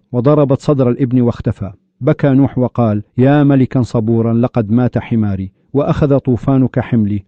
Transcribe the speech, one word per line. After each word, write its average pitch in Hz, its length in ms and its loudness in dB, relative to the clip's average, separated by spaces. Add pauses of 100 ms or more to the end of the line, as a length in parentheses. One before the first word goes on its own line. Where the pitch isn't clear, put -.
(120)
وضربت 135 500 2
صدر 135 280 0
الابن 123 320 0
واختفى. 117 500 -4 (300)
بكى 147 280 0
نوح 135 280 2
وقال: 113 460 -2 (140)
'يا 139 260 4
ملكا 135 380 2
صبورا، 113 520 0
لقد 117 380 -2
مات 123 260 0
حماري، 104 540 -4 (220)
وأخذ 143 440 0
طوفانك 131 600 0
حملي. 104 480 -2